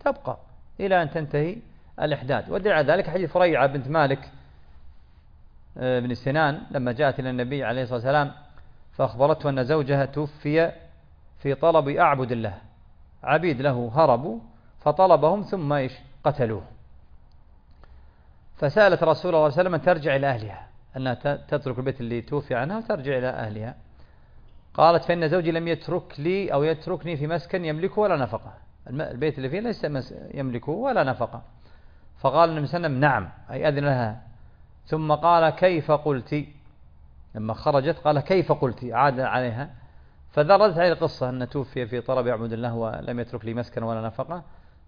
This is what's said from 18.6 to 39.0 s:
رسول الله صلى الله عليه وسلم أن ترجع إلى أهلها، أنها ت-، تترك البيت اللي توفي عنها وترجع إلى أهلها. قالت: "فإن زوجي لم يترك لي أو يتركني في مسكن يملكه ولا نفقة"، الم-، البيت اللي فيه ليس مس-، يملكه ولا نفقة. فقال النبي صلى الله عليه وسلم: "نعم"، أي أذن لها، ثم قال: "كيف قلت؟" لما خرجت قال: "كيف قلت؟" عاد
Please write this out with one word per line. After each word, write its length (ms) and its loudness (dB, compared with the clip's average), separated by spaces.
رسول 60 4
الله 60 6
صلى 220 -2
الله 60 6
عليه 40 6
وسلم 280 2
أن 80 -2
ترجع 340 2
إلى 100 0
أهلها، 400 -4
أنها 180 -4
ت-، 340 -4
تترك 300 -4
البيت 220 -4
اللي 200 -4
توفي 340 -4
عنها 240 -2
وترجع 400 -4
إلى 100 -2
أهلها. 460 -6
قالت: 300 6
"فإن 240 0
زوجي 240 0
لم 160 -2
يترك 520 -6
لي 320 -2
أو 100 2
يتركني 540 -4
في 100 -4
مسكن 380 -4
يملكه 360 -2
ولا 160 2
نفقة"، 360 -4
الم-، 100 -6
البيت 380 -4
اللي 120 -6
فيه 100 -4
ليس 240 -4
مس-، 300 -6
يملكه 380 -6
ولا 320 0
نفقة. 380 -4
فقال 320 4
النبي 160 -2
صلى 100 -4
الله 120 -2
عليه 80 -2
وسلم: 40 -2
"نعم"، 280 2
أي 180 -2
أذن 160 0
لها، 380 -2
ثم 260 -2
قال: 380 4
"كيف 420 2
قلت؟" 520 0
لما 200 -4
خرجت 440 0
قال: 220 2
"كيف 320 2
قلت؟" 320 -2
عاد 360 2